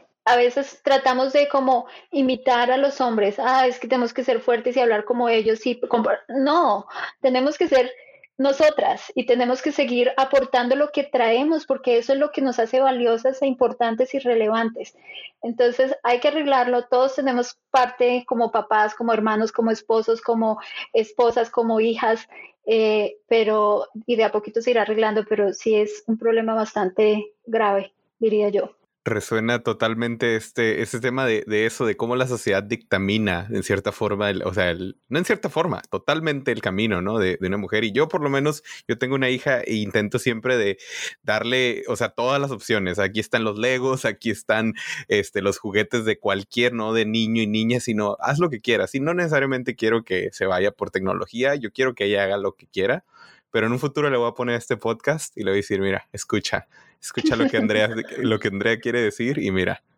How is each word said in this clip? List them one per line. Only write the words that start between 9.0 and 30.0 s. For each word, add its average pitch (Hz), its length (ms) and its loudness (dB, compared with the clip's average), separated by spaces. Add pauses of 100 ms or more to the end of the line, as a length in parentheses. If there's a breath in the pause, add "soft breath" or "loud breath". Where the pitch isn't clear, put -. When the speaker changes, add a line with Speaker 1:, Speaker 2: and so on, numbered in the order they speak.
Speaker 1:
y 247 100 -2
tenemos 247 360 2
que 294 120 -2
seguir 247 420 2
aportando 269 640 2
lo 294 160 0
que 285 100 0
traemos, 269 600 2
porque 262 320 0
eso 240 160 0
es 269 60 2
lo 294 120 0
que 294 100 -4
nos 262 160 0
hace 233 220 2
valiosas 254 600 2
e 277 60 2
importantes 240 680 0
y 277 60 -2
relevantes. 226 760 0 (460 loud breath)
Entonces, 247 520 2 (100)
hay 240 180 2
que 302 80 4
arreglarlo. 254 560 2
Todos 262 300 2
tenemos 247 440 -2 (100)
parte 247 560 2
como 233 240 0
papás, 214 460 0
como 233 160 0
hermanos, 220 400 0
como 226 200 2
esposos, 226 500 0
como 226 360 0 (360 loud breath)
esposas, 233 560 2
como 226 320 0
hijas, 226 480 0 (360 loud breath)
eh, 214 520 2 (100)
pero, 214 600 2 (180)
y 240 100 0
de 220 80 4
a 214 80 2
poquito 214 300 -2
se 247 100 2
irá 226 120 2
arreglando, 214 440 0
pero 208 240 2
sí 220 240 0
es 214 320 0
un 220 100 0
problema 226 360 0
bastante 214 800 0 (120)
grave, 208 480 0 (260)
diría 214 280 2
yo. 196 320 -2 (260)
Speaker 2:
Resuena 113 580 0
totalmente 117 720 0